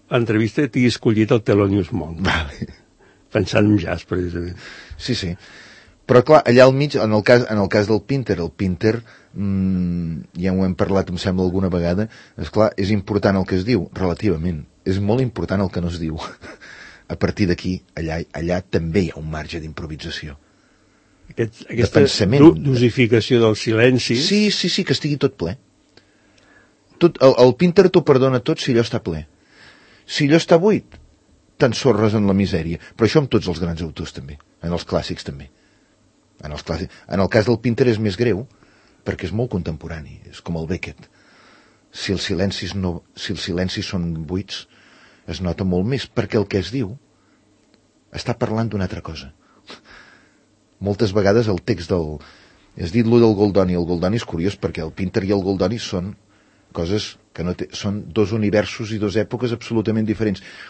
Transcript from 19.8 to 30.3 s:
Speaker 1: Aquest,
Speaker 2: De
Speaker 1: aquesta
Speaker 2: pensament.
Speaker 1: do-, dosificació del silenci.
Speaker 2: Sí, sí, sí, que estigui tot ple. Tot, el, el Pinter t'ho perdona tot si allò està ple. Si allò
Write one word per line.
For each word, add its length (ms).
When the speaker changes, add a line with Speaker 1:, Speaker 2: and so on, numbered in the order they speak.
Speaker 1:
Aquest, 340
Speaker 2:
De 120
Speaker 1:
aquesta 260
Speaker 2:
pensament. 440
Speaker 1:
do-, 120
dosificació 760
del 160
silenci. 600
Speaker 2:
Sí, 240
sí, 160
sí, 160
que 80
estigui 240
tot 200
ple. 180
Tot, 200
el, 120
el 120
Pinter 320
t'ho 160
perdona 360
tot 200
si 140
allò 100
està 160
ple. 260
Si 200
allò 80